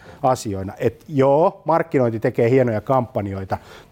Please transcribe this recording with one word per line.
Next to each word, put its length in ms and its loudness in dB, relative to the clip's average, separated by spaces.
asioina, 540 -2
että 300 -4
joo, 580 2
markkinointi 540 0
tekee 300 0
hienoja 320 2
kampanjoita, 760 -4